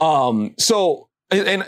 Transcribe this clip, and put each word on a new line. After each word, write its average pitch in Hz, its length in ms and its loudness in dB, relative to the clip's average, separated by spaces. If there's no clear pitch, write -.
Um, 127 580 0
so, 196 500 0
and, 190 160 0
and 190 220 -2